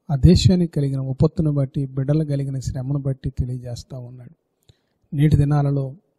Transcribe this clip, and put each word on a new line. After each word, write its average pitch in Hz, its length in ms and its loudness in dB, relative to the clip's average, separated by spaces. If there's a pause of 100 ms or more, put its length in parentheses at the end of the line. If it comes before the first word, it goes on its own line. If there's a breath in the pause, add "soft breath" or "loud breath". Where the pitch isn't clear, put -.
ఆ 151 60 -4 (140)
దేశానికి 180 480 4
కలిగిన 139 240 -2 (120)
ఉపత్తును 156 460 0
బట్టి, 139 240 -4 (140)
బిడ్డలు 147 280 0
కలిగిన 139 420 -6
శ్రమను 135 400 -4
బట్టి 135 240 -6
తెలియజేస్తా 123 680 -10
ఉన్నాడు. 123 360 -18 (800)
నేటి 147 240 4
దినాలలో 143 500 2 (320)